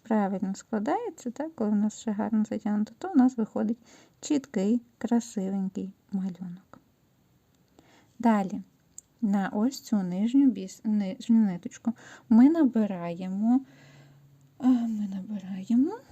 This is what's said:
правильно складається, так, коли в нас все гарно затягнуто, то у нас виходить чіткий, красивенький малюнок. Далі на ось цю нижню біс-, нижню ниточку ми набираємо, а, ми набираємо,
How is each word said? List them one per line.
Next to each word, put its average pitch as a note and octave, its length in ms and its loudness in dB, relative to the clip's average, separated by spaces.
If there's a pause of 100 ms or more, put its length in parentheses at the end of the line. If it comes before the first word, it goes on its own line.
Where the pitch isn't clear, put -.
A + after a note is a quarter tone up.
правильно G3 520 -2
складається, D#4 760 -4
так, D#4+ 240 -8
коли G#3 160 -2
в G#3+ 40 0
нас G#3+ 200 0
все - 160 -8
гарно G#3+ 340 0
затягнуто, G#3+ 540 -4
то F#4 120 -8
у F#4+ 40 -2
нас B3+ 220 4
виходить A3 420 -4 (420)
чіткий, A#3+ 640 -2 (160)
красивенький G3 960 -4 (200)
малюнок. F3+ 680 -10 (1400)
Далі G#3 440 0 (580)
на G3 280 0
ось A3 320 -2
цю G3+ 220 -2
нижню A#3 480 2
біс-, F#3+ 340 -6
нижню G#3+ 560 0
ниточку G3 520 -2 (360)
ми A#3+ 220 10
набираємо, G3+ 1080 0 (960)
а, B3 100 0
ми A3+ 400 2
набираємо, G3 920 -2 (140)